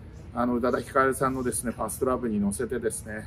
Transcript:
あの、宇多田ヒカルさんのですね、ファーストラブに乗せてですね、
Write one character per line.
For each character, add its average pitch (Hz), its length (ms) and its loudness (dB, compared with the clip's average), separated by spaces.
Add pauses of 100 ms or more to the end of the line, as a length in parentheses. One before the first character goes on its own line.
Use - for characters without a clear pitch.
(340)
あ 120 120 2
の、 123 100 2
宇 117 60 2
多 123 100 2
田 123 80 2
ヒ 120 120 -8
カ 131 120 6
ル 131 100 6
さ 135 140 2
ん 131 60 0
の 131 100 -2
で 120 80 0
す - 140 -4
ね、 113 80 -2
フ - 80 -6
ァ 110 60 -2
ー - 20 -4
ス - 100 -6
ト 123 60 2
ラ 127 100 4
ブ 120 140 -2
に 104 100 2
乗 101 140 2
せ 120 140 -2
て 123 120 -2
で 113 100 0
す - 160 -8
ね、 107 100 -8 (120)